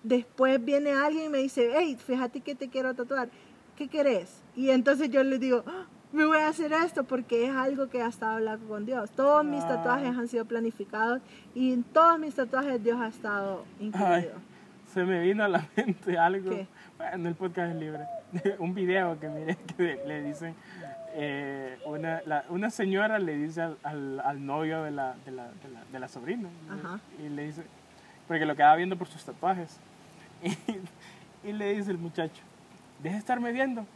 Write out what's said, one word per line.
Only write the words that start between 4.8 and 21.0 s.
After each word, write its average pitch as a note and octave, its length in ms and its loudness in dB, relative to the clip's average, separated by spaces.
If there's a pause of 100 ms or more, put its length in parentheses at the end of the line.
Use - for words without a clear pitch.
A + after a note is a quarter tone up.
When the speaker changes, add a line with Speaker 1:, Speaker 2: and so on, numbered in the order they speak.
Speaker 1:
yo C4+ 140 6
le C4+ 140 2
digo, B3 280 2
"Ah, F#4 180 -10 (280)
me D4+ 140 6
voy D#4 120 6
a D#4 100 4
hacer D#4 260 0
esto", D#4+ 300 2
porque B3 420 0
es C4+ 100 0
algo C4+ 320 0
que B3 140 -2
ha A#3 60 0
estado A3 240 -2
hablando A3 360 -4
con G#3 160 -6
Dios. A3+ 280 -4
Todos D4 340 6
mis C#4+ 180 -2
Speaker 2:
Ah. E4 40 -2
Speaker 1:
tatuajes C4 400 0
han B3 200 -2
sido A#3 160 -2
planificados A3+ 760 -2 (320)
y B3+ 180 2
en A#3+ 120 0
todos E4 340 8
mis D#4 160 -6
tatuajes C4 500 0
Dios A#3 160 2
ha A3 80 -2
estado G3 560 -4 (160)
incluido. G3+ 320 0
Speaker 2:
Ay, E3+ 180 2 (600)
se F3+ 120 0
me F3+ 180 2
vino G#3 200 4
a G#3 60 4
la E3 220 2
<laughs> - 60 -4
mente G3 420 0
algo. F#3 320 2
Speaker 1:
¿Qué? F#3 160 -4 (320)
Speaker 2:
Bueno, F3 320 -4
el E3 40 -2
podcast F3 400 -4
es D#3+ 60 -6
libre. D3+ 240 -8 (280)
<laughs> G3 260 -2
Un F3+ 160 -2
video F3+ 440 2
que D3+ 120 -8
miré D#3 260 -4 (180)
que F#3 80 -2
le, D3 240 -2
le D3 160 -6
dicen, D#3 320 -8 (600)